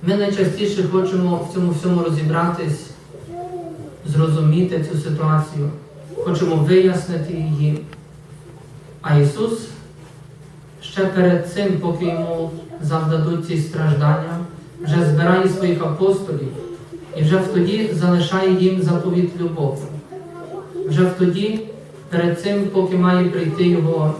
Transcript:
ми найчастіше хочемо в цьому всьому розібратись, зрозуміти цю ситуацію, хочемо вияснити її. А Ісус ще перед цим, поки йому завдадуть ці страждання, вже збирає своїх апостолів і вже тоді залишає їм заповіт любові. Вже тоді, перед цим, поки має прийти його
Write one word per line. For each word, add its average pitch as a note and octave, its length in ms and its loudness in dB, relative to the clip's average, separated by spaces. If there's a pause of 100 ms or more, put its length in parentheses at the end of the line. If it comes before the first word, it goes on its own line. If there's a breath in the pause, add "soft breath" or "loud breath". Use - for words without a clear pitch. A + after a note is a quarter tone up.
ми F#3 120 2
найчастіше G3 760 0
хочемо F3+ 580 0
в - 40 -12
цьому F3 180 0
всьому E3+ 320 0
розібратись, D#3+ 840 -2 (1160)
зрозуміти D#3 840 2
цю D#3+ 60 -2
ситуацію, D3+ 720 0 (480)
хочемо E3 380 0
вияснити F3 800 2
її. D3+ 460 0 (1200)
А D3+ 160 4
Ісус F3 500 2 (1120)
ще - 240 -2
перед F3+ 480 2
цим, G3+ 280 0
поки F3 240 -2
йому E3 460 -2 (300)
завдадуть D#3+ 640 0
ці F3 100 -2
страждання, D#3 800 0 (420)
вже E3 240 2
збирає F3+ 440 4
своїх F3 340 0
апостолів D#3+ 680 0 (680)
і D#3 40 0
вже D#3 160 4
тоді F#3+ 560 0
залишає F3+ 600 2
їм F#3 280 4
заповіт F3 600 0
любові. D#3+ 360 -2 (1120)
Вже E3+ 180 4
тоді, F#3 540 0 (500)
перед E3+ 320 0
цим, G3+ 320 0
поки F#3 240 2
має F3+ 320 4
прийти E3+ 380 0
його D#3+ 520 2